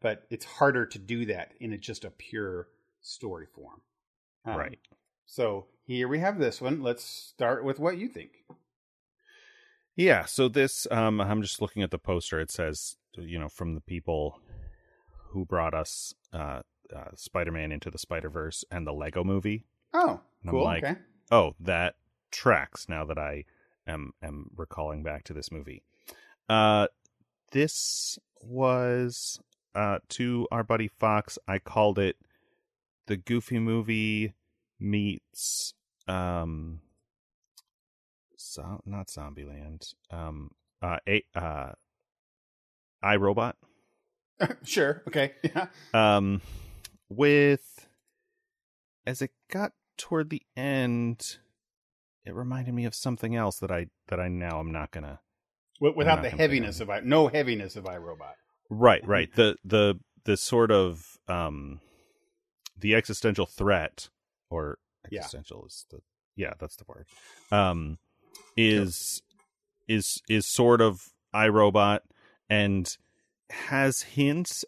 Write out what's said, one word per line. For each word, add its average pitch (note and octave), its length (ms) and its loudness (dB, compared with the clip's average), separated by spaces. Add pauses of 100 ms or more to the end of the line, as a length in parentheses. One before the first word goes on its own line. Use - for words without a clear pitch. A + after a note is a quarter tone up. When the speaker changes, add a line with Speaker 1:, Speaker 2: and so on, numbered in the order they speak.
Speaker 1:
but A2 280 -2
it's - 160 -10
harder B2+ 400 2
to - 140 -16
do A#2 260 -6
that F#2 340 -8
in A2+ 120 -10
a, G2+ 60 -8
just - 260 -12
a F#2+ 80 -14
pure F#2 560 -10 (340)
story F2+ 440 -12
form. - 360 -20 (640)
Um, A2 120 -6
Speaker 2:
Right. - 220 -8 (460)
Speaker 1:
so G#2 420 -4 (180)
here B2 220 -2
we D3 120 0
have G3 200 -2
this B2 200 0
one. C3+ 220 -4
Let's B2 220 -2
start - 600 -4
with C3+ 160 -4
what F3 180 -2
you G#3+ 120 -8
think. - 340 -18 (1500)
Speaker 2:
Yeah, D3+ 300 4
so C3 220 2
this, C3+ 440 0
um, A2 300 2
I'm G#2+ 200 0
just G2+ 200 -6
looking G2+ 220 -4
at F2+ 80 -2
the F2 80 -4
poster. E2+ 400 -4
It D#2+ 100 -6
says, - 480 -6 (180)
you E2+ 220 -10
know, D2+ 100 -8
"From E2 280 -6
the D2+ 60 -10
people D#2 600 -6 (880)
who F#2+ 160 -8
brought E2 280 -2
us, - 400 -8 (180)
uh, D2 320 -10 (300)
uh, - 220 -16
Spider-Man E2 560 -6
Into D2+ 200 -10
the - 80 -14
Spider-Verse D#2+ 720 -8
and E2 160 -6
the D2 60 -6
Lego D2+ 300 -6
Movie." G#2+ 420 -2 (280)
Speaker 1:
Oh, E4+ 280 2 (200)
Speaker 2:
And F2+ 80 -10
I'm - 0 -
Speaker 1:
cool. C3 140 2
Speaker 2:
like, E2+ 200 0
Speaker 1:
Okay. D#3 160 -4 (320)
Speaker 2:
"Oh, F#2+ 280 6
that F2 360 -2 (360)
tracks - 580 0
now D#2 160 -6
that D2+ 140 -6
I D2 260 -8 (400)
am, D2+ 360 -10
am D2 340 -12
recalling D2+ 480 -8
back D2 220 -8
to E2 80 -14
this D2 180 -12
movie." C#2 320 -14 (640)
Uh, G#2+ 380 6 (640)
this - 640 -2 (240)
was, B2 1000 -2 (360)
uh, G2+ 240 0 (100)
to B2 420 -2
our A#2 120 -2
buddy A2+ 240 0
Fox, G#2+ 500 0 (100)
I G2 120 0
called G#2 400 2
it F#2+ 180 2 (880)
the G#2 120 -4
Goofy A#2+ 420 -2
Movie A2 720 0 (460)
meets, - 960 -4 (320)
um, E2 760 -4 (1600)
Zo-, E2+ 460 -12
not G2 220 -10
Zombieland. D2 840 -14 (180)
Um, D#2 400 -10 (300)
uh, F2 160 -4 (100)
a, G2+ 160 2 (120)
uh, D2+ 380 -6 (1300)
iRobot. G2+ 500 4 (840)
Speaker 1:
<laughs> - 240 -2
Sure. D3 440 0
Okay. C#3 300 0
<laughs> - 60 -8
Yeah. F3+ 240 -2 (260)
Speaker 2:
Um, G2+ 480 6 (640)
with, C#3+ 800 4 (1160)
as B2+ 160 -4
it C3 100 -4 (180)
got G3+ 240 -4 (240)
toward D#3 320 -2
the D#3 120 -8 (160)
end, B2 800 -2 (880)
it - 80 -12
reminded B2 400 -6
me A#2+ 120 -2
of A2 100 -4
something A#2 400 -4
else G#2+ 240 0
that F#2 120 -4
I, E2+ 160 -4 (200)
that F2+ 120 -4
I F2+ 80 -2
now F2 320 -4
am D#2+ 120 -6
not D#2 200 -8
gonna, D2 280 -12 (600)
Speaker 1:
Wi-, D3 140 6
Speaker 2:
I'm E3 40 -4
Speaker 1:
without D#3 180 6
Speaker 2:
not D#3+ 80 -2
Speaker 1:
the B2 80 -2
Speaker 2:
gonna D3+ 100 0
Speaker 1:
heaviness A#2+ 380 2
Speaker 2:
think G#2 100 -8
Speaker 1:
of G2+ 60 -2
I-, G#2 60 -4
no C#3+ 260 6
heaviness A#2 480 -2
of F#2+ 100 -12
iRobot. E2 480 -10 (360)
Speaker 2:
Right, G#2+ 380 8
right. F#2 260 2
The, A2 300 6
the, G2+ 360 4 (260)
the G#2 100 4
sort A#2 360 4
of, F2+ 460 4 (100)
um, D2+ 520 -6 (1000)
the G#2+ 180 4
existential G#2 500 2
threat, - 640 -2 (400)
or D#2 300 -6 (300)
Speaker 1:
Yeah. G2+ 100 -10
Speaker 2:
existential - 480 -14
is - 240 -20
the, - 80 -20 (360)
yeah, G2 240 -6
that's - 160 -12
the - 120 -20
word. - 180 -20 (460)
Um, F2 480 0 (580)
is, G#2+ 640 2 (680)
Speaker 1:
Sure. A2 100 2
Speaker 2:
is, - 300 -2
is A2 200 2
sort A#2+ 340 6
of G2 320 2 (220)
iRobot G#2 640 6 (500)
and G2+ 480 2 (520)
has C3+ 520 0
hints C#3+ 680 0